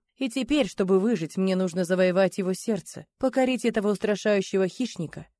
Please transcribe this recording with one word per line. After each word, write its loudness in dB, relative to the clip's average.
И -4
теперь, 0
чтобы 2
выжить, -2
мне 2
нужно 0
завоевать 2
его -2
сердце, -6
покорить 0
этого 0
устрашающего 0
хищника, -8